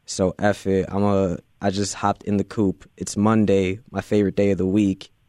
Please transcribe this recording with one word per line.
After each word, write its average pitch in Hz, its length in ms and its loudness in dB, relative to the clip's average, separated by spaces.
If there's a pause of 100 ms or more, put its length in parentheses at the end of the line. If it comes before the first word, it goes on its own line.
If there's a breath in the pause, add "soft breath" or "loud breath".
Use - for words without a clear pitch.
So 95 340 -2
F 101 280 0
it. 95 240 2
I'm 98 120 -2
a, 98 360 0 (240)
I 101 80 0
just 98 240 -4
hopped - 300 -2
in 104 120 0
the 98 80 0
coupe. 98 400 -2 (140)
It's - 180 -8
Monday, 101 640 2 (100)
my 98 120 -6
favorite 104 340 0
day 101 140 2
of 92 80 0
the 92 80 0
week. 98 440 0 (180)